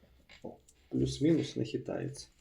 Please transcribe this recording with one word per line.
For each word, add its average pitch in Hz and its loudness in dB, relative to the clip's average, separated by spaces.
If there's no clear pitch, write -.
О, - -10
плюс-мінус 135 2
не 123 0
хитається. - -6